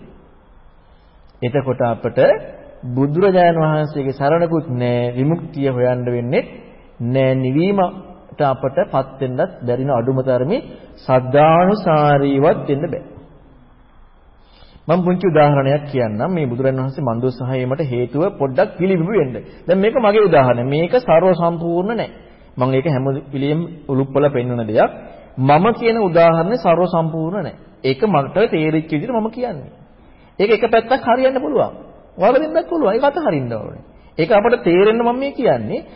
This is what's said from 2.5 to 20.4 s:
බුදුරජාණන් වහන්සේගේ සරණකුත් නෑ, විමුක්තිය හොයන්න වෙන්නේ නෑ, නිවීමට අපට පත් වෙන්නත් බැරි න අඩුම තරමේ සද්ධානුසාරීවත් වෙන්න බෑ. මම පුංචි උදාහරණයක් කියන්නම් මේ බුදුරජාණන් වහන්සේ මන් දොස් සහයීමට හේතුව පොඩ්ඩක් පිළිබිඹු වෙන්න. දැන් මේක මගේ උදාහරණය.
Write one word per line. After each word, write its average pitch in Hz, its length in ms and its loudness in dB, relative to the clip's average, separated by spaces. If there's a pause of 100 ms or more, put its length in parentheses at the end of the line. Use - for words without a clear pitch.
බුදුරජාණන් 165 720 2
වහන්සේගේ 151 580 -2
සරණකුත් 165 500 0
නෑ, 123 440 -2
විමුක්තිය 139 560 -2
හොයන්න 123 380 0
වෙන්නේ 123 420 -2 (540)
නෑ, 131 320 2
නිවීමට 170 1080 -2
අපට 135 420 -2
පත් 135 340 -4
වෙන්නත් 139 400 -4
බැරි 123 260 -4
න 143 60 -2
අඩුම 131 300 0
තරමේ 131 460 -2 (320)
සද්ධානුසාරීවත් 147 1700 2
වෙන්න 147 200 -2
බෑ. - 200 -8 (1800)
මම 170 160 0
පුංචි 180 260 0
උදාහරණයක් 147 600 4
කියන්නම් 120 440 -2
මේ 156 180 -2
බුදුරජාණන් 131 340 -2
වහන්සේ 135 220 -6
මන් 117 140 -2
දොස් 123 200 -2
සහයීමට 127 460 -4
හේතුව 123 380 -2 (120)
පොඩ්ඩක් 131 400 -2
පිළිබිඹු 180 400 0
වෙන්න. 131 220 0 (260)
දැන් 185 160 0
මේක 214 180 0
මගේ 214 280 4
උදාහරණය. 131 400 4